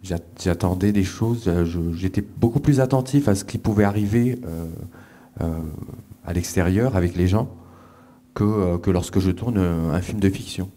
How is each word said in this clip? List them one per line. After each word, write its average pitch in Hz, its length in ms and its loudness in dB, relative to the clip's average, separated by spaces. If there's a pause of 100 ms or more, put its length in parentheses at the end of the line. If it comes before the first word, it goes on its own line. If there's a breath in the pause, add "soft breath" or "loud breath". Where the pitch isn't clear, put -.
J'a-, 85 160 -6 (240)
j'attendais 92 500 2
des 101 120 4
choses, 113 440 -2
euh, 87 180 2
je, 85 280 -2
j'étais 92 280 -2
beaucoup - 380 0
plus 143 200 4
attentif 131 480 2
à 101 80 4
ce - 100 -8
qui - 140 -6
pouvait 107 240 2
arriver, 107 640 0
euh, 82 180 -8 (760 loud breath)
euh, 80 180 -2 (680)
à 87 80 -6
l'extérieur 92 640 2
avec 90 200 2
les 87 120 2
gens 110 200 2 (880 loud breath)
que, 107 100 -2
euh, 98 360 2
que 98 100 0
lorsque 87 300 2
je 92 100 2
tourne, - 300 -2
euh, 82 320 0
un 85 100 0
film 98 180 -6
de 98 120 4
fiction - 460 -8